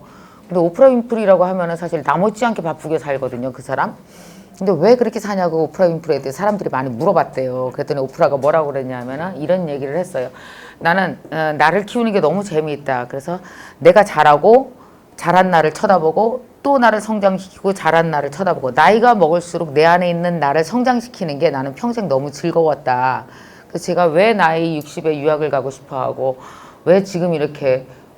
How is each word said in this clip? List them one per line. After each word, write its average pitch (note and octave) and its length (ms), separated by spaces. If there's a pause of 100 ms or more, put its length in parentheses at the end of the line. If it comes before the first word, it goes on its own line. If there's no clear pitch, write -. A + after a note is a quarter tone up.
(480)
근데 F3+ 140
오프라 F3 260
윈프리라고 A3 580
하면은 F3+ 300
사실 E3 260
나 C#3+ 140
못지않게 G#3+ 460
바쁘게 D#3 380
살거든요, C3 520
그 B2 100
사람. D3 340 (640)
근데 F#3+ 180
왜 G3 200
그렇게 A#3 240
사냐고 F3+ 440
오프라 F3 240
윈프리에 D#3 340
대해 C3+ 100
사람들이 G#3 380
많이 C3+ 200
물어봤대요. B2+ 840
그랬더니 C#3+ 260
오프라가 C#3 380
뭐라고 D3+ 300
그랬냐면은 C3+ 720
이런 E3+ 300
얘기를 C#3+ 300
했어요. C#3 320 (500)
나는, E3+ 400 (100)
어, D#3 280
나를 E3 280
키우는 A#3 280
게 G3 80
너무 E3 240
재미있다. D3 640
그래서 E3+ 300 (400)
내가 F#3+ 260
잘하고 D#3 640 (460)
잘한 F3+ 340
나를 D#3 220
쳐다보고 G3 760 (140)
또 C#4 160
나를 A3 220
성장시키고 G3 720
잘한 E3 380
나를 C#3+ 200
쳐다보고 D3 400
나이가 G#3+ 440
먹을수록 E3+ 560
내 D3 140
안에 F3 240
있는 E3+ 320
나를 D3 240
성장시키는 A3 720
게 D#3 120
나는 C#3 240
평생 A#3 340
너무 C3+ 220
즐거웠다. C3+ 920 (440)
그래서 - 160
제가 F3 220
왜 F#3+ 260
나이 E3 440
육십에 D3+ 440
유학을 D3+ 300
가고 C3+ 180
싶어하고 B2+ 680 (460)
왜 F#3+ 200
지금 F3 300
이렇게 C#3+ 520 (320)